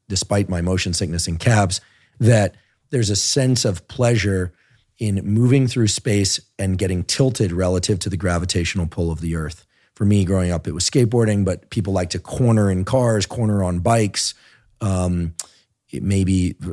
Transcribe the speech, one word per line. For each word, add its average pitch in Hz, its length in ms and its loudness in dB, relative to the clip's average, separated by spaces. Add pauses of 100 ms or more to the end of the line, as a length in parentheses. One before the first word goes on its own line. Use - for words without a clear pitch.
despite 101 400 -2
my 87 140 -2
motion 90 320 -2
sickness 85 340 -4
in 82 100 -4
cabs, 104 440 2 (380)
that 110 360 4 (360)
there's 117 180 0
a 104 60 0
sense 131 500 0
of 95 220 -4
pleasure 101 680 0 (460)
in 104 160 -2 (100)
moving 123 420 4
through 117 200 2
space 101 520 0 (200)
and 95 180 0
getting 92 260 -2
tilted 113 480 0
relative 90 480 0
to 107 120 -6
the 95 40 -6
gravitational 87 720 -2
pull 82 260 -2
of 80 100 -6
the 82 140 -4
earth? 78 300 -8 (300)
For 107 100 -2
me, 101 180 4
growing 90 280 0
up, 80 160 -4
it - 60 -6
was - 140 -4
skateboarding, 113 560 2
but 90 280 -4
people 101 220 -2
like 92 180 -2
to 92 80 -4
corner 113 500 2
in 92 160 0
cars, 117 400 0
corner 107 380 -2
on 90 160 0
bikes. 107 560 0 (460)
Um, 90 520 -2 (560)
it - 140 -10
maybe 95 520 2 (180)